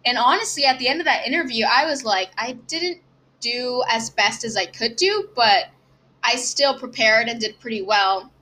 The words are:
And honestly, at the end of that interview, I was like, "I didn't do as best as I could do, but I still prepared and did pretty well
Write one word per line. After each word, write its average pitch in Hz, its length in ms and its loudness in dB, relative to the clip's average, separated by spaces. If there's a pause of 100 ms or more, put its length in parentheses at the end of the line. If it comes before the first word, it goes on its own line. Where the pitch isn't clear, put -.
And 247 120 2
honestly, 285 480 2
at 262 120 4
the 247 100 -2
end 302 140 0
of 320 40 -4
that 247 200 0
interview, 254 400 -2
I 269 200 4
was 269 180 -4
like, 190 340 -2
"I 240 160 -6 (140)
didn't 339 340 -6 (380)
do 247 500 -4
as 226 200 -2
best 220 340 0
as 220 120 -6
I 190 100 0
could 233 300 -6
do, 392 400 0
but 214 340 2 (540)
I 240 120 2
still 269 420 0
prepared 226 500 2
and 233 120 -6
did 214 200 -8
pretty 220 220 -6
well 196 500 0 (100)